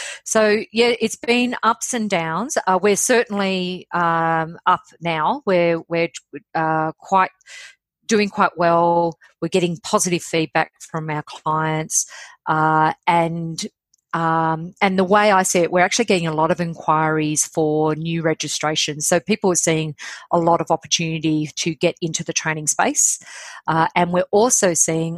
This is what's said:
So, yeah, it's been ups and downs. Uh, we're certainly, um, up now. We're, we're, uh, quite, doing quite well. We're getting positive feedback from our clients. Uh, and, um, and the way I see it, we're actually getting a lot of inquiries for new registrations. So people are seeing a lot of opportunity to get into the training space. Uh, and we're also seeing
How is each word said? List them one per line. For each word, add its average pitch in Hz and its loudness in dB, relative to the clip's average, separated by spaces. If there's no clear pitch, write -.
So, 214 2
yeah, 240 2
it's 226 -2
been 247 0
ups 233 -2
and 220 -2
downs. 175 -2
Uh, 185 2
we're 208 2
certainly, 190 0
um, 165 0
up 180 2
now. 165 -2
We're, 170 2
we're, 170 -2
uh, 160 -2
quite, 190 0
doing 208 2
quite 196 0
well. 170 2
We're 170 -4
getting 175 0
positive 180 0
feedback 160 -2
from 156 -8
our 151 -6
clients. 156 -4
Uh, 156 2
and, 165 -2
um, 165 -2
and 190 0
the 190 4
way 208 4
I 185 4
see 185 2
it, 165 2
we're 180 2
actually 190 2
getting 180 0
a 156 -4
lot 160 2
of 175 -2
inquiries 156 0
for 156 0
new 165 -4
registrations. 156 -2
So 175 2
people 202 0
are 175 2
seeing 156 0
a 170 2
lot 170 4
of 165 -6
opportunity 160 -2
to - -2
get 170 -2
into 170 -6
the 160 -8
training 156 -4
space. - 2
Uh, 160 2
and 175 2
we're 175 0
also 208 4
seeing 165 0